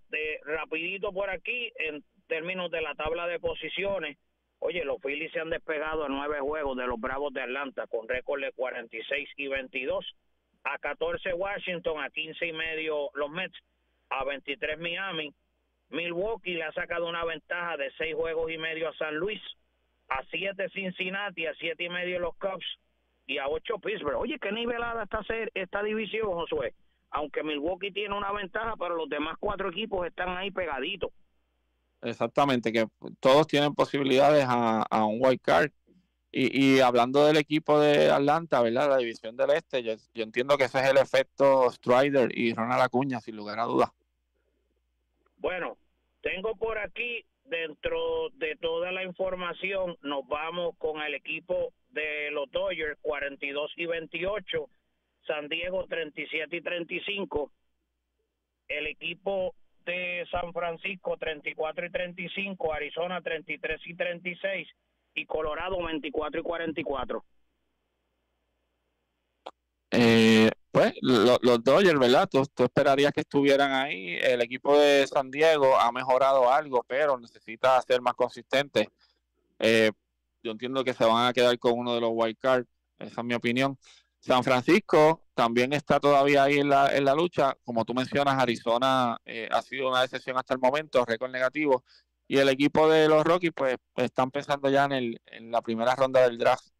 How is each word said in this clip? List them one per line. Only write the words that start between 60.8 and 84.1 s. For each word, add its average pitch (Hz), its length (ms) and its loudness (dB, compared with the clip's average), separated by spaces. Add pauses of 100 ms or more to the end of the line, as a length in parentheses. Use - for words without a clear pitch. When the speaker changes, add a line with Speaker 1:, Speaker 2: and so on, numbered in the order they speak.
Speaker 1:
treinta 160 320 -8
y 139 40 -8
cuatro 156 300 -6
y 175 60 -8
treinta 180 320 -6
y 170 80 -10
cinco, 185 420 -4
Arizona, 165 480 -4
treinta 160 320 -8
y 147 60 -8
tres 156 260 -8
y 175 100 -14
treinta 175 360 -6
y 175 60 -10
seis, 190 320 -6 (460)
y 156 120 -6
Colorado, 165 580 -4
veinticuatro 151 560 -6
y - 20 -4
cuarenta 165 380 -6
y 151 40 -8
cuatro. 127 400 -6 (2750)
Speaker 2:
Eh, 113 600 8 (200)
pues, 165 320 4
lo-, 123 400 6
los 120 200 4
Dodgers, 156 360 6
¿verdad? 131 320 6
Tú, 135 120 4 (120)
tú - 80 0
esperarías 139 500 4
que - 80 -2
estuvieran 139 520 4
ahí. 175 500 -4
El 123 180 2
equipo 131 380 2
de 143 280 6
San 131 240 -2
Diego 143 480 6
ha 117 140 4
mejorado 131 580 4
algo, 135 380 2
pero 135 300 2
necesita 117 640 0
ser 127 180 2
más 123 140 0
consistente. 123 760 0 (720)
Eh, 110 340 4 (500)
yo 117 80 -6
entiendo 127 320 -4
que 131 120 -2
se - 100 0
van 117 220 4
a 123 80 2
quedar 123 240 4
con 120 200 2
uno 120 160 -2
de 117 60 0
los 117 140 0
wild 113 240 0
card, 127 260 2 (340)
esa 107 220 -10
es 117 40 -6
mi 120 100 -2
opinión. 127 420 0 (420)